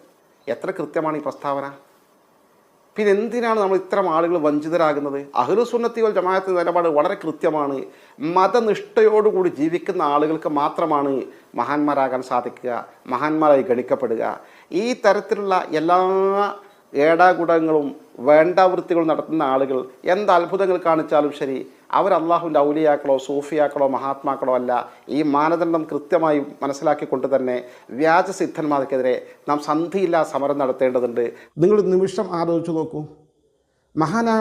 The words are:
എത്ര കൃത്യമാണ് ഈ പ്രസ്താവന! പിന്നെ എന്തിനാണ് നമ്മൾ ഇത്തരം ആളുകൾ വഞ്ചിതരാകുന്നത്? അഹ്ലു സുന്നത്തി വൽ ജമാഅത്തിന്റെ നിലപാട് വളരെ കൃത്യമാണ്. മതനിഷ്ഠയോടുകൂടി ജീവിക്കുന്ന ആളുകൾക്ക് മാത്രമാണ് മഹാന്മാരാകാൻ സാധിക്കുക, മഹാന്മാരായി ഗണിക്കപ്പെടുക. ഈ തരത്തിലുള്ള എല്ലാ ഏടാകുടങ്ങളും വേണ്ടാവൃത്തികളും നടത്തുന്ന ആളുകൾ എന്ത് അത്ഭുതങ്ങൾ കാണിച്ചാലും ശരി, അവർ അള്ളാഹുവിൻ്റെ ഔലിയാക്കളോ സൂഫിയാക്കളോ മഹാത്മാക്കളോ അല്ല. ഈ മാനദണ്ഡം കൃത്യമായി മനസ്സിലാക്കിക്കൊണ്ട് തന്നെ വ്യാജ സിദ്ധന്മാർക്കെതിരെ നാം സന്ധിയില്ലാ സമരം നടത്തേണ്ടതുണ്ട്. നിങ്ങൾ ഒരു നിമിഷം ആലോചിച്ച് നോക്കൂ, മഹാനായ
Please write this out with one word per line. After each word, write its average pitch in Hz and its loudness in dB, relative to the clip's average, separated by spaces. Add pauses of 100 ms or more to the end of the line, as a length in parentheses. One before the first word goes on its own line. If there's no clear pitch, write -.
(480)
എത്ര 139 -6
കൃത്യമാണ് 156 -4
ഈ 147 -6
പ്രസ്താവന! 139 -6 (1200)
പിന്നെ 208 2
എന്തിനാണ് 226 0
നമ്മൾ 190 2
ഇത്തരം 185 0
ആളുകൾ 170 2
വഞ്ചിതരാകുന്നത്? 147 0 (100)
അഹ്ലു 170 2
സുന്നത്തി 233 -4
വൽ 220 2
ജമാഅത്തിന്റെ 185 0
നിലപാട് 170 2
വളരെ 160 0
കൃത്യമാണ്. 156 -4 (440)
മതനിഷ്ഠയോടുകൂടി 202 2
ജീവിക്കുന്ന 165 -4
ആളുകൾക്ക് 151 0
മാത്രമാണ് 147 -2 (320)
മഹാന്മാരാകാൻ 135 -2
സാധിക്കുക, 123 -6 (200)
മഹാന്മാരായി 147 2
ഗണിക്കപ്പെടുക. 120 -2 (300)
ഈ 196 -2 (200)
തരത്തിലുള്ള 202 0 (260)
എല്ലാ 175 2 (1080)
ഏടാകുടങ്ങളും 165 4 (400)
വേണ്ടാവൃത്തികളും 170 4
നടത്തുന്ന 151 -2 (120)
ആളുകൾ 135 0 (340)
എന്ത് 202 0
അത്ഭുതങ്ങൾ 180 0 (100)
കാണിച്ചാലും 156 2
ശരി, 135 -4 (400)
അവർ 190 2
അള്ളാഹുവിൻ്റെ 165 0
ഔലിയാക്കളോ 147 2 (100)
സൂഫിയാക്കളോ 143 0 (100)
മഹാത്മാക്കളോ 135 -4
അല്ല. 123 -2 (440)
ഈ - 0 (160)
മാനദണ്ഡം 165 2
കൃത്യമായി 151 0 (240)
മനസ്സിലാക്കിക്കൊണ്ട് 139 -2
തന്നെ 127 0 (420)
വ്യാജ 165 2 (120)
സിദ്ധന്മാർക്കെതിരെ 139 -2 (340)
നാം 147 0
സന്ധിയില്ലാ 170 0 (100)
സമരം 139 -2
നടത്തേണ്ടതുണ്ട്. 123 0 (360)
നിങ്ങൾ 202 4
ഒരു 180 0
നിമിഷം 190 0 (140)
ആലോചിച്ച് 170 -2
നോക്കൂ, 156 -6 (1000)
മഹാനായ 220 0